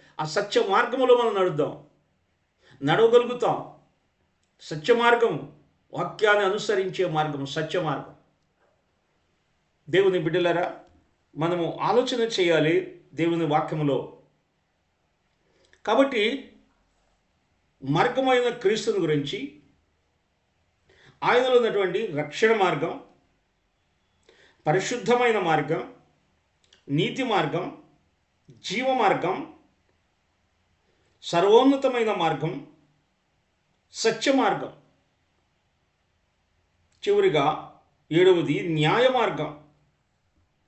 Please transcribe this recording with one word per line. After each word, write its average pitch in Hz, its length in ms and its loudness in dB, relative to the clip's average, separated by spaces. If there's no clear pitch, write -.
ఆ 160 60 -6
సత్య 202 440 -2
మార్గములో 240 480 4
మనం 226 180 0
నడుద్దాం, 170 480 -2
నడవగలుగుతాం. 226 920 2
సత్య 165 320 -2
మార్గం, 233 680 0
వాక్యాన్ని 202 520 0
అనుసరించే 190 600 -2
మార్గం 151 400 -4
సత్య 160 340 -6
మార్గం. 147 360 -6
దేవుని 180 300 2
బిడ్డలారా, 175 600 -2
మనము 170 440 -4
ఆలోచన 233 400 0
చేయాలి 170 800 0
దేవుని 165 320 -2
వాక్యములో. 147 720 -2
కాబట్టి 254 720 0
మార్గమైన 247 600 2
క్రీస్తుని 202 500 0
గురించి, 156 600 -4
ఆయనలో 247 320 2
ఉన్నటువంటి 202 520 0
రక్షణ 170 480 0
మార్గం, 170 480 -2
పరిశుద్ధమైన 220 720 0
మార్గం, 160 560 -2
నీతి 185 340 -2
మార్గం, 170 600 -4
జీవ 254 440 -4
మార్గం, 190 680 -2
సర్వోన్నతమైన 240 920 2
మార్గం, 160 540 -4
సత్య 226 420 0
మార్గం. 190 400 0
చివరిగా 185 680 0
ఏడవది 170 480 4
న్యాయ 180 500 2
మార్గం. 190 580 -4